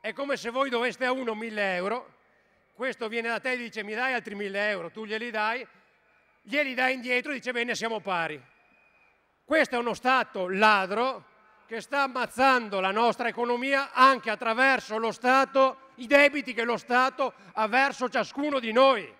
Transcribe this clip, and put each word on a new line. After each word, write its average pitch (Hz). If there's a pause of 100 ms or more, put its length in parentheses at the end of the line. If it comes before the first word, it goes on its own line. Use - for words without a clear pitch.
È 208
come 277
se 190
voi 269
doveste 240
a 247
uno 254
mille 214
euro, 202 (600)
questo 240
viene 226
da 226
te 254
e 254
dice: 220
"Mi 208
dai 254
altri 220
mille 202
euro", 175
tu 220
glieli 220
dai, 220 (760)
glieli 269
dai 262
indietro 247
e 277
dice: 247
"Bene, 240
siamo 226
pari". 165 (1000)
Questo 294
è 240
uno 240
Stato 233
ladro 208 (400)
che 226
sta 285
ammazzando 247
la 190
nostra 226
economia 240
anche 254
attraverso 233
lo 226
Stato, 262
i 247
debiti 285
che 226
lo 233
Stato 254 (200)
ha 220
verso 262
ciascuno 277
di 226
noi. 226